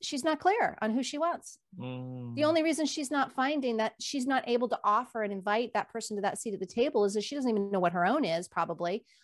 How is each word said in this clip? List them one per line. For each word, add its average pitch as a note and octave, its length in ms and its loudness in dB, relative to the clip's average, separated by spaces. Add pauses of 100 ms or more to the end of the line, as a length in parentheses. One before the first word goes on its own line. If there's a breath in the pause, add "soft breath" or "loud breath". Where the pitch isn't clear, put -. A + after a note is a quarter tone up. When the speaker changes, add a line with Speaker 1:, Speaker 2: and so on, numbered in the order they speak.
Speaker 1:
she's C4+ 220 -6
not D#4 160 2
clear F#4+ 440 2
on A3 100 0
who C4 80 0
she C4 160 -6
wants. E4 400 -4 (220)
Speaker 2:
Mm. B2+ 560 -8
Speaker 1:
The - 80 0
only D#4+ 180 4
reason D#4 240 2
she's C#4 240 -4
not C#4 220 0
finding C4 460 0
that, A3 220 0
she's B3+ 280 -4
not C4+ 200 2
able A#3+ 220 2
to G#3+ 140 -2
offer A3 400 2
and G3+ 100 -2
invite G#3 400 0
that G#3 180 -2
person A3 260 -6
to G3 40 -2
that G3 160 0
seat G#3+ 160 -4
at F#3 60 -6
the F#3 80 -4 (140)
table B3+ 240 4
is G3+ 100 0
that G#3 80 0
she - 120 -6
doesn't C4 140 0
even G3+ 220 2
know G3 80 2
what F3 140 4
her F3 120 2
own C4 180 4
is, E3+ 240 0
probably, E3+ 560 -4 (200 soft breath)